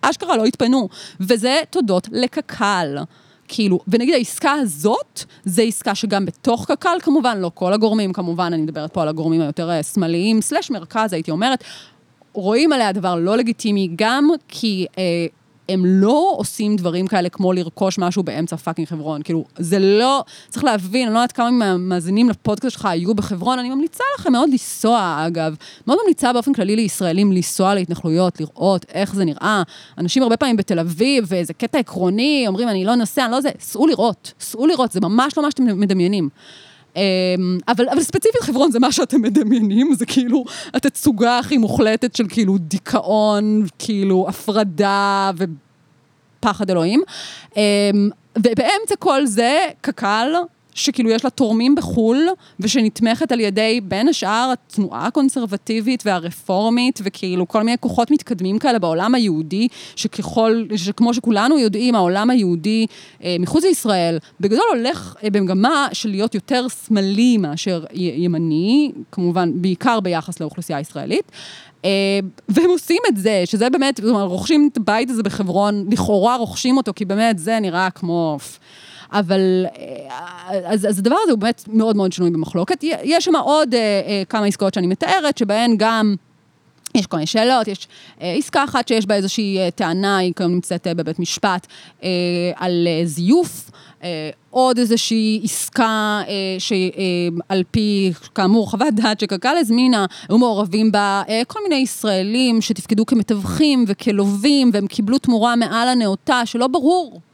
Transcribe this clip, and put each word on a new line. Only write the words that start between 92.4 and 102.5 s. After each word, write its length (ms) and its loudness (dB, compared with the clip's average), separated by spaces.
על, 320 0
אה, 180 0
זיוף, 640 0
אה, 280 -8
עוד 280 2
איזושהי 640 0
עסקה, 840 -2
אה, 60 -6
ש-, 140 -4
אה, 60 2
על 220 0
פי, 420 0
כאמור, 360 2
חוות 240 0
דעת 260 0
שקק"ל 360 0
הזמינה, 500 2
היו 100 4
מעורבים 540 2
בה, 360 2
אה, 180 0
כל 160 -10
מיני 120 0
ישראלים 840 0